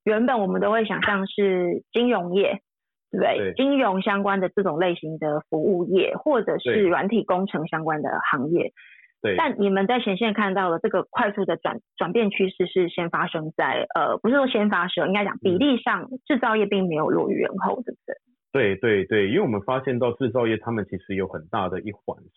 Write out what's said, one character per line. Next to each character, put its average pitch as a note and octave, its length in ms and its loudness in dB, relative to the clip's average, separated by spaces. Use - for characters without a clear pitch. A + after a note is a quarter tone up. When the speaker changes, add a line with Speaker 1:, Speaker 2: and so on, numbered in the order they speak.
Speaker 1:
原 G#3+ 200 2
本 B3+ 140 2
我 G3 80 0
们 F#3 140 -2
都 G3+ 100 2
会 A3 140 2
想 F#3 180 -4
象 G3 240 -2
是 F#3 640 0
金 A#3+ 200 2
融 F3 240 -2
业， G3 240 2
对 G#3 60 -4
不 F#3 60 2
对？ - 140 2
Speaker 2:
对。 F#2+ 160 -2
Speaker 1:
金 C4+ 260 2
融 F#3+ 240 0
相 G3+ 180 0
关 G3 180 0
的 F#3 100 0
这 G3+ 120 0
种 E3+ 160 -2
类 F3+ 160 2
型 D#3+ 240 -8
的 D3+ 320 -2
服 D#3 140 0
务 F3 220 2
业， F3+ 320 2
或 C4+ 260 0
者 A3 160 -2
是 G#3+ 240 2
软 E3+ 240 2
体 G#3 160 0
工 F#3+ 240 0
程 D#3 200 -4
相 D#3+ 160 -6
关 D#3 200 -2
的 C3+ 60 -2
行 D3 180 -2
业。 E3+ 220 0
Speaker 2:
对。 G#2+ 80 0
对。 F#2 60 0
Speaker 1:
但 D4+ 220 0
你 G3+ 120 2
们 G3 160 2
在 B3 120 2
前 G3+ 160 -2
线 A3 200 0
看 G3+ 180 0
到 F#3 160 0
的 E3 80 0
这 G3 120 -2
个 F#3 200 0
快 - 220 0
速 G#3 120 -4
的 E3+ 140 -2
转-， - 220 -6
转 F3 140 -2
变 A3 180 2
趋 F#3+ 220 0
势 F#3 160 -2
是 F3+ 200 2
先 E3+ 220 -4
发 E3 160 0
生 D#3+ 320 -6
在， C3 380 0
呃， - 240 0
不 G#3+ 100 0
是 C4 60 4
说 C4+ 100 4
先 G#3+ 240 2
发 F3+ 180 0
生， E3 200 -2
应 F#3+ 60 0
该 G#3 120 2
讲 - 140 -4
比 F#3 180 2
例 C4+ 240 4
上， G3+ 220 -2
Speaker 2:
嗯。 C4 240 -12
Speaker 1:
制 D4 100 2
造 A3+ 180 2
业 G#3+ 120 2
并 G3 200 2
没 E3 60 0
有 D3+ 160 2
落 D#3+ 220 2
于 - 40 0
人 - 220 0
后， G3 260 -2
对 - 80 -10
不 - 140 -16
对？ - 100 -8
Speaker 2:
对， G#2+ 220 2
对， G#2 280 2
对， G#2 220 2
因 A#2 80 0
为 G3+ 60 4
我 G3 60 2
们 G#2+ 140 -2
发 C3 200 -2
现 B2+ 180 -2
到 A#2+ 140 2
制 B2+ 180 -2
造 A#2 160 2
业 A2+ 80 2
他 A2+ 160 -6
们 G#2+ 180 -2
其 G2 100 -6
实 G2 160 -8
有 F#2+ 120 -2
很 D#2+ 200 -12
大 G2+ 200 -2
的 F2+ 140 -6
一 G#2 100 -8
环 - 260 -12